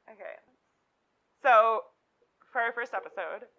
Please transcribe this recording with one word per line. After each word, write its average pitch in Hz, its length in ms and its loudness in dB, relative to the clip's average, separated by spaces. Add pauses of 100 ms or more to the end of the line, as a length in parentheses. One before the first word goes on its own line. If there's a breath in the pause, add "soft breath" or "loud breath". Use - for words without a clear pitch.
yeah. 220 60 -20
Okay. 196 220 -18 (1080)
So, 226 380 6 (720)
for 247 100 -6
our 233 100 -4
first 233 220 -10
episode, 190 540 -12 (120)